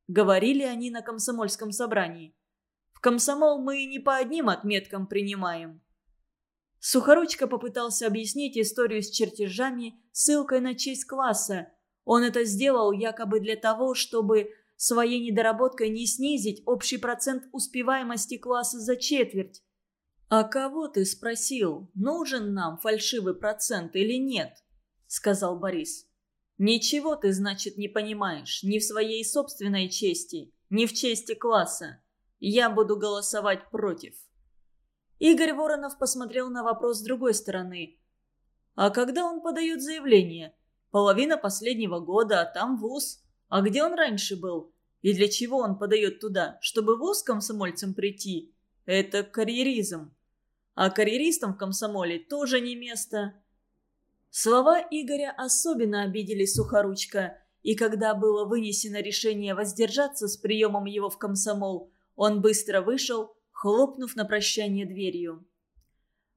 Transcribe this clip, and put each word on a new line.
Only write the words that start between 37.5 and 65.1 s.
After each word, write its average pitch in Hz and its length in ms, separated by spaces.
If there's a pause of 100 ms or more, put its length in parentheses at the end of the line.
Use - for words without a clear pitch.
«А 202 140
когда 247 340
он 339 160
подает 330 420
заявление? 202 720 (380)
Половина 202 440
последнего 214 640
года, 196 440
а - 20
там 220 320
вуз. 240 480 (240)
А 196 140
где 214 200
он 349 120
раньше 220 420
был? 170 360 (300)
И 196 100
для 196 140
чего 240 300
он 202 200
подает 208 440
туда? 185 400
Чтобы 220 360
в 226 40
вуз 381 240
комсомольцам 202 720
прийти? 196 600 (300)
Это 196 400
карьеризм. 220 880 (600)
А 190 160
карьеристам 220 640
в - 20
комсомоле 190 640
тоже 262 400
не 240 160
место». 220 640 (880)
Слова 262 480 (120)
Игоря 285 460
особенно 233 680
обидели 196 400
Сухоручка, 196 920 (240)
и 220 120
когда 214 400
было 208 300
вынесено 208 560
решение 202 540
воздержаться 214 720
с 196 80
приемом 208 480
его 202 260
в - 80
комсомол – 196 720 (220)
он 208 260
быстро 208 420
вышел, 233 520 (180)
хлопнув 254 640
на 220 100
прощание 208 600
дверью. 175 640 (880)